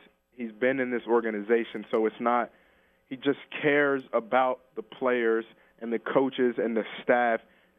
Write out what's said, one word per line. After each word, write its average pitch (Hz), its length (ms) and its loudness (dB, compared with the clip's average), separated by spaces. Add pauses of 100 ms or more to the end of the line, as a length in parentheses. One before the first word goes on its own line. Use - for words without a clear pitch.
(340)
he's 117 180 -10
been 127 300 0
in 123 100 -2
this 117 160 -2
organization. 110 840 0
So 113 160 2
it's 107 140 -2
not, 120 320 0 (560)
he 139 80 -10
just 135 240 -2 (220)
cares 143 420 2 (100)
about 123 460 0 (160)
the 110 60 -8
players 117 640 0 (340)
and 117 140 -6
the 113 60 -2
coaches 127 580 0
and 113 180 -2
the 107 80 0 (200)
staff 120 360 2 (380)